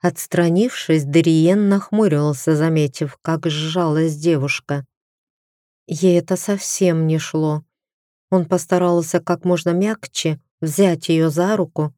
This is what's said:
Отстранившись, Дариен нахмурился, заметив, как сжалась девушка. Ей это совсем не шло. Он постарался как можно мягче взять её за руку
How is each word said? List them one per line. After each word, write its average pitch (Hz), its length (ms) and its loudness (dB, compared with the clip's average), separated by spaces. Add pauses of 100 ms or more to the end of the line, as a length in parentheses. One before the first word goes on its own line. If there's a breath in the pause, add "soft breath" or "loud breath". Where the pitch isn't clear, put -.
Отстранившись, 170 1040 0
Дариен 165 640 4
нахмурился, 160 840 0
заметив, 151 640 -2
как 160 240 -4
сжалась 160 720 -2
девушка. 143 680 -2 (1000)
Ей 175 320 2
это 170 180 -2
совсем 180 720 -2
не 160 140 0
шло. 151 440 -4 (680)
Он 180 140 2
постарался 175 760 0
как 165 260 -4
можно 175 260 0
мягче 180 680 -4 (220)
взять 165 480 0
её 160 200 2
за 175 280 0
руку 156 400 -4